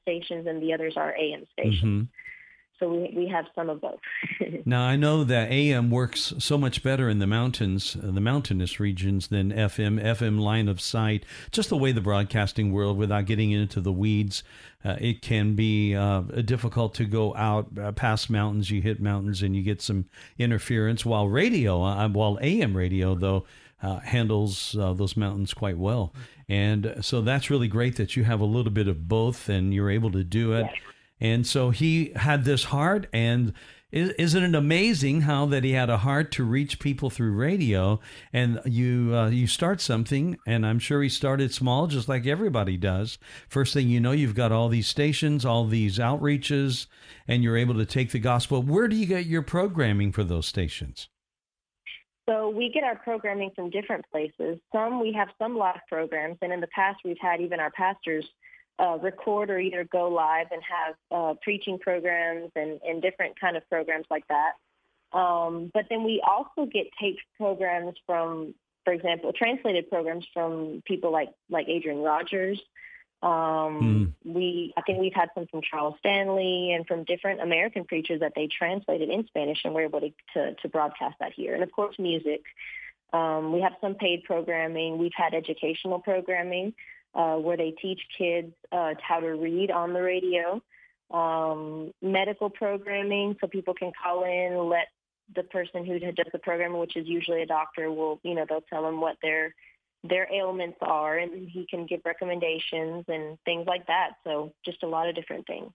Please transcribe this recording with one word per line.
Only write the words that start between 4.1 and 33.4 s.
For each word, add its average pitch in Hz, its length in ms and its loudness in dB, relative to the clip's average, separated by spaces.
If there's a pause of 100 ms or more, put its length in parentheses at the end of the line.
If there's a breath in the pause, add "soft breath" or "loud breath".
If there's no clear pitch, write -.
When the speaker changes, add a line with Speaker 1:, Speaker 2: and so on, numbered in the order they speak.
Speaker 1:
<laughs> - 260 -6
Speaker 2:
Now, 123 200 2
I 131 120 2
know 151 260 4
that 120 260 2
A 143 240 4
M 120 160 4
works 123 480 0
so 143 220 2
much 135 240 0
better 131 260 2
in 104 80 2
the 101 80 2
mountains, 107 720 0
uh, 98 160 -4
the 98 100 2
mountainous 104 580 0
regions 98 500 0
than 98 220 2
F 104 280 0
M, 107 180 2
F 107 240 0
M 107 160 2
line 107 300 2
of 95 120 0
sight, 107 460 0 (260 loud breath)
just - 180 0
the 165 80 2
way 135 140 4
the 113 100 2
broadcasting 101 680 2
world, 101 260 2
without 104 280 2
getting 107 240 2
into 104 320 0
the 95 100 0
weeds, 104 520 2 (420 loud breath)
uh, 98 160 0
it 117 220 -2
can 107 320 2
be, 104 400 4
uh, 98 260 2
difficult 113 760 0
to 120 100 0
go 107 300 2
out, 107 440 0
uh, 104 140 -4
past 110 360 0
mountains. 104 400 2
You 104 120 2
hit 107 200 0
mountains 101 400 0
and 98 140 2
you 98 80 0
get 101 180 0
some 98 240 0 (320 loud breath)
interference, 117 680 2
while 107 240 2
radio, 120 560 4
uh, 101 260 2
while 104 340 2
A 185 180 2
M 101 160 2
radio, 92 380 2
though, 95 300 2 (360 loud breath)
uh, 95 200 -4
handles, 107 760 0
uh, 95 160 2
those 95 240 0
mountains 101 360 0
quite 98 260 -2
well. 101 340 0 (340 loud breath)
And 101 540 2
so 117 200 0
that's 127 280 0
really 127 180 4
great 120 280 2
that - 200 -2
you 123 80 4
have 113 160 4
a 104 60 4
little 110 260 2
bit 104 160 2
of 85 200 0
both 113 420 2
and 98 240 4
you're 101 160 2
able 110 220 2
to 95 120 2
do 110 300 2
it. 110 140 2
Speaker 1:
Yes. - 80 -8 (440 loud breath)
Speaker 2:
And 117 280 2
so 127 240 4
he 160 440 2
had 139 300 2
this 135 200 4
heart, 175 460 2
and 117 420 2 (380 loud breath)